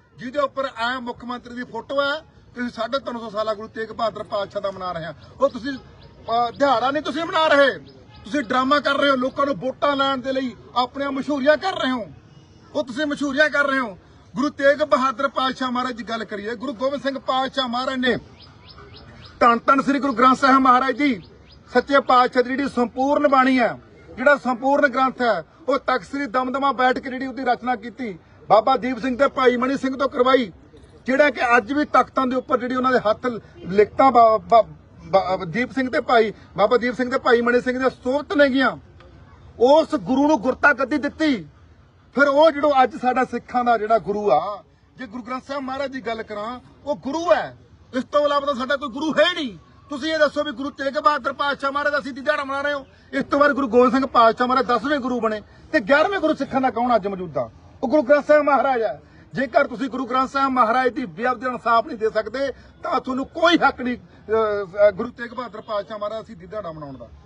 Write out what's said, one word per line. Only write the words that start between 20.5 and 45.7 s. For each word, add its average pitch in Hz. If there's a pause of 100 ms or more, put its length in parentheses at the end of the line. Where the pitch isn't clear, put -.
ਮਹਾਰਾਜ 262
ਜੀ 240 (520)
ਸੱਚੇ 269
ਪਾਤਸ਼ਾਹ 254
ਦੀ 247
ਜਿਹੜੀ 269
ਸੰਪੂਰਨ 269
ਬਾਣੀ 262
ਹੈ, 175 (380)
ਜਿਹੜਾ 277
ਸੰਪੂਰਨ 269
ਗ੍ਰੰਥ 262
ਹੈ, 202 (240)
ਉਹ 269
ਤਖਤ -
ਸ੍ਰੀ 277
ਦਮਦਮਾ 262
ਬੈਠ 254
ਕੇ 262
ਜਿਹੜੀ 254
ਉਹਦੀ 262
ਰਚਨਾ 247
ਕੀਤੀ, 208 (300)
ਬਾਬਾ 220
ਦੀਪ 247
ਸਿੰਘ 247
ਤੇ 277
ਭਾਈ 247
ਮਨੀ 254
ਸਿੰਘ 269
ਤੋਂ 269
ਕਰਵਾਈ, 254 (540)
ਜਿਹੜਾ 285
ਕਿ 240
ਅੱਜ 240
ਵੀ 294
ਤਖਤਾਂ 262
ਦੇ 262
ਉੱਪਰ -
ਜਿਹੜੀ 247
ਉਹਨਾਂ 254
ਦੇ 240
ਹੱਥ 214 (400)
ਲਿਖਤਾਂ 208
ਬਾ-, 226
ਬਾ-, 185 (380)
ਬਾ-, 185
ਦੀਪ 226
ਸਿੰਘ 262
ਤੇ 311
ਭਾਈ, 226 (240)
ਬਾਬਾ 214
ਦੀਪ 240
ਸਿੰਘ 247
ਤੇ 254
ਭਾਈ 240
ਮਨੀ 240
ਸਿੰਘ 247
ਦੀਆਂ 262
ਸੋਭਤ 285
ਨੇਗੀਆਂ। 262 (840)
ਉਸ 294
ਗੁਰੂ 262
ਨੂੰ 302
ਗੁਰਤਾ 254
ਗੱਦੀ 269
ਦਿੱਤੀ, 262 (680)
ਫਿਰ 277
ਉਹ 302
ਜਿਹੜੋ 285 (100)
ਅੱਜ 247
ਸਾਡਾ 247
ਸਿੱਖਾਂ 240
ਦਾ 233
ਜਿਹੜਾ 214
ਗੁਰੂ 202
ਆ, 180 (320)
ਜੇ 247
ਗੁਰੂ 226
ਗ੍ਰੰਥ 247
ਸਾਹਿਬ 285
ਮਹਾਰਾਜ 269